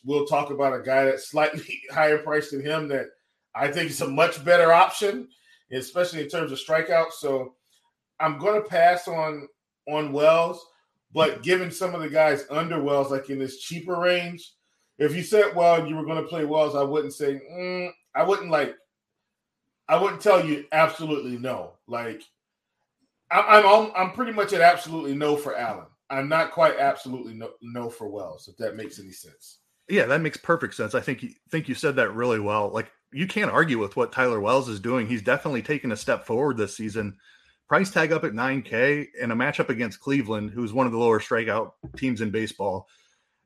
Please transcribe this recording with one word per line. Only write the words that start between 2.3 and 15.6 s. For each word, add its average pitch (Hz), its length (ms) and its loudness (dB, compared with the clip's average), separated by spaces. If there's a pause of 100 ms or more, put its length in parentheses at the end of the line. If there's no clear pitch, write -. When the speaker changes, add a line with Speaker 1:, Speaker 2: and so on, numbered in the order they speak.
Speaker 1:
than 139 160 -8
him 156 220 -4
that 131 220 -4 (440)
I 131 140 -2
think 156 240 -2
is 151 100 -8
a 160 60 -2
much 156 360 0
better 170 300 8
option, 202 540 4 (440)
especially 165 500 -4
in 143 80 -8
terms 156 220 -4
of 135 80 -8
strikeouts. 160 600 0
So 135 340 -4 (640)
I'm 151 200 -2
gonna 208 220 2
pass 175 460 4
on, 156 400 -4 (400)
on 151 240 -2
Wells, 165 520 4 (480)
but - 300 2
given 180 300 0
some 180 240 -4
of 165 60 -6
the 151 80 -6
guys 147 400 2
under 160 320 -2
Wells, 139 300 0
like, 135 180 -4
in 135 100 -6
this 135 200 -8
cheaper 170 360 -8
range, 175 560 -2 (460)
if 147 180 0
you 175 80 -4
said, 208 320 2
well, 170 320 4